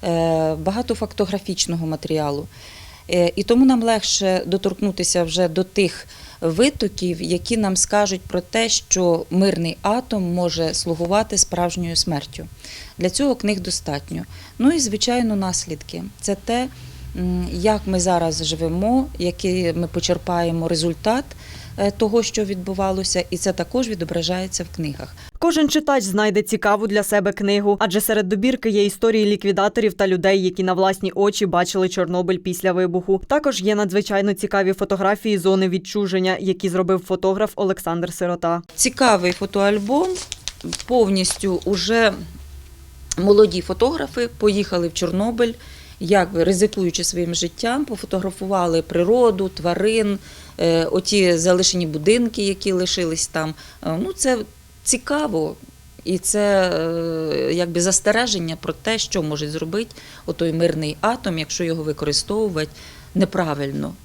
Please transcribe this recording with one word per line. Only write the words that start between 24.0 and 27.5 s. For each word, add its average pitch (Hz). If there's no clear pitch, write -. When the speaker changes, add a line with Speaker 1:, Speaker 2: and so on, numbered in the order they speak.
Speaker 1:
в 160
книгах. 147
Speaker 2:
Кожен 320
читач 285
знайде 208
цікаву 214
для 208
себе 202
книгу, 202